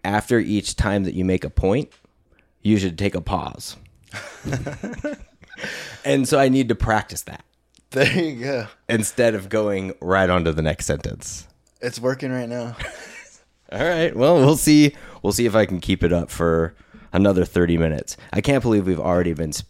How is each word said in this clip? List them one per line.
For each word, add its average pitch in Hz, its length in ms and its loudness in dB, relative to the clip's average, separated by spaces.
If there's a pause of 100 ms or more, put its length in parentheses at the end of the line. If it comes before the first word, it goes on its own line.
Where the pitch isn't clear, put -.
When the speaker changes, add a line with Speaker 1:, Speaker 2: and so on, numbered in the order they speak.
Speaker 1:
after 107 360 0
each 101 360 -2
time 98 300 0
that 87 80 -4
you 92 100 -2
make 92 220 0
a 71 40 -8
point, 107 440 0 (680)
you 104 180 4
should 90 180 -2
take 98 180 -2
a 87 60 -4
pause. - 560 -6 (680)
<laughs> 135 140 -4 (1500)
And 139 220 2
so 147 120 2
I 135 100 4
need 127 200 2
to 117 60 2
practice - 480 -2
that. - 200 -16 (480)
Speaker 2:
There 131 260 2
you 151 260 -2
go. 127 240 -6 (200)
Speaker 1:
Instead 113 480 0
of 98 140 -8
going 101 500 -2
right 92 300 2
on 90 160 2
to 80 80 2
the 80 80 -2
next 78 240 -2
sentence. - 600 -8 (340)
Speaker 2:
It's 120 180 -8
working 131 320 -4
right 127 160 -6
now. 120 280 -8 (500)
<laughs> - 460 -20
Speaker 1:
All 110 160 -4
right. 170 280 -2
Well, 143 220 4
we'll 143 200 6
see. 151 380 6 (260)
We'll 101 120 0
see 120 120 2
if 107 100 0
I 107 100 6
can 92 140 -6
keep - 240 -2
it 85 100 4
up 85 180 0
for 82 440 0 (360)
another 92 340 4
thirty 85 320 2
minutes. 80 380 -2 (160)
I - 100 -2
can't 139 220 2
believe 104 240 2
we've 85 120 0
already 87 340 0
been 78 180 -4 (180)